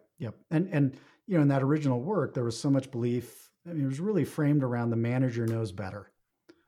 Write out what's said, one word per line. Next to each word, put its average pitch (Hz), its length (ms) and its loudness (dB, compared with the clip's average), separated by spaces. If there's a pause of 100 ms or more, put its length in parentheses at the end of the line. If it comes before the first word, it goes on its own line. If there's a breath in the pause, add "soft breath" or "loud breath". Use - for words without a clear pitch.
(200)
yep. 110 160 -8 (160)
And, 165 200 0
and, 143 260 2 (280 loud breath)
you 185 120 0
know, 156 40 4
in 143 60 6
that 135 160 2
original 135 380 0
work, 165 320 -2
there 127 100 -2
was 117 160 -4
so 139 100 -2
much 135 220 2
belief. 120 580 -2 (160)
I 170 60 -12
mean, 151 140 -2
it - 20 0
was 135 140 -4
really 185 240 2
framed 147 380 2
around 120 260 0
the 117 80 0
manager 120 480 0
knows 113 260 -2
better. 98 400 -10 (560 loud breath)